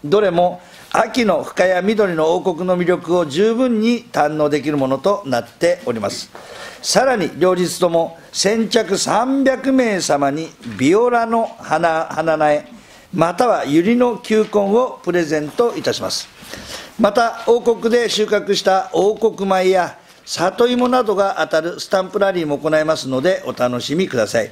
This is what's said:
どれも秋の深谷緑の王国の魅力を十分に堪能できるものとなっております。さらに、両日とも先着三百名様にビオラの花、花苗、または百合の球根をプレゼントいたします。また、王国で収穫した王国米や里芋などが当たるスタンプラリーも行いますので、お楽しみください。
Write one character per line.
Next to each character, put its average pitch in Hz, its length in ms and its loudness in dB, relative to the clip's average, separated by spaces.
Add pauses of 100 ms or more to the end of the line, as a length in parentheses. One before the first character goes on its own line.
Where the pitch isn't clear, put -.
ど 190 160 4
れ 196 100 2
も 175 280 0 (320)
秋 226 340 0
の 160 180 2
深 180 240 0
谷 180 200 2
緑 208 280 2
の 160 180 2
王 180 80 0
国 170 240 -2
の 180 100 2
魅 180 100 0
力 175 320 0
を 170 100 0
十 196 260 2
分 240 280 0
に 233 300 0
堪 151 180 2
能 151 200 0
で 147 140 0
き 147 60 -2
る 147 80 0
も 135 100 0
の 135 100 0
と - 280 0
な 123 160 0
っ 117 60 -12
て 175 380 -2
お 123 60 -4
り 113 80 -4
ま 101 100 -4
す。 - 200 -12 (520)
さ 233 240 0
ら 262 100 2
に、 170 200 -2
両 180 180 4
日 180 240 -2
と 175 120 2
も 165 280 -2 (160)
先 220 360 0
着 214 280 0
三 262 460 0
百 262 280 0
名 233 300 2
様 143 300 0
に 160 180 -6 (300)
ビ 147 160 4
オ 240 160 4
ラ 233 160 0
の 226 180 0 (140)
花、 160 500 0
花 160 260 0
苗、 151 300 2 (480)
ま 175 220 0
た 247 120 2
は 180 160 0
百 165 280 2
合 240 40 4
の 247 220 0
球 214 340 0
根 208 100 2
を 220 420 0
プ 175 80 -4
レ 175 120 2
ゼ 151 140 -2
ン 151 120 -4
ト 233 280 0
い 147 60 -8
た 123 100 0
し - 80 -6
ま 95 80 -4
す。 - 180 -8 (680)
ま 208 160 2
た、 233 320 0
王 240 160 2
国 226 340 0
で 233 140 0
収 208 160 0
穫 202 300 0
し - 80 -4
た 190 300 2
王 190 220 2
国 196 320 -2
米 185 220 2
や 180 300 0 (260)
里 190 420 0
芋 247 200 2
な 254 160 2
ど 208 120 0
が 196 260 0
当 156 60 -2
た 156 140 0
る 170 180 -6
ス - 80 -12
タ 190 140 2
ン 185 80 -6
プ 202 80 -6
ラ 196 140 2
リ 180 100 -2
ー 156 60 -2
も 143 100 -2
行 156 180 0
い 156 80 2
ま 156 140 0
す 135 100 -8
の 131 140 -2
で、 185 240 0
お 127 80 -6
楽 123 280 -2
し 139 120 -6
み 180 140 0
く 131 100 -4
だ 110 80 2
さ 113 160 0
い。 101 100 -4